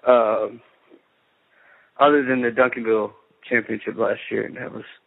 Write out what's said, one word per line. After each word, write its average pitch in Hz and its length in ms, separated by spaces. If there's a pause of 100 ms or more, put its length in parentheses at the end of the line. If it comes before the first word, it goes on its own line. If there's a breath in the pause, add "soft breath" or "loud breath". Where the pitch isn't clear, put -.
Um, 113 540 (1400 soft breath)
other 147 240
than 127 200
the 120 80
Duncanville 113 600 (380)
championship 107 480
last 101 220 (100)
year, 110 160
and - 120
that - 140
was 113 140 (200)